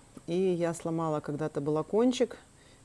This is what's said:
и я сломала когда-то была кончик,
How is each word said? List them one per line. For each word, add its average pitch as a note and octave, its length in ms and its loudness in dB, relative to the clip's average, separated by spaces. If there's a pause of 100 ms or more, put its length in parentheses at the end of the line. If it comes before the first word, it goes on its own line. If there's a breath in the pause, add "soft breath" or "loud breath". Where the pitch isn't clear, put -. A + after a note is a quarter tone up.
(260)
и E3+ 80 -4
я F3 380 2
сломала E3 480 -2
когда-то D3 400 -4
была D3+ 220 0
кончик, A#3+ 560 2 (460 loud breath)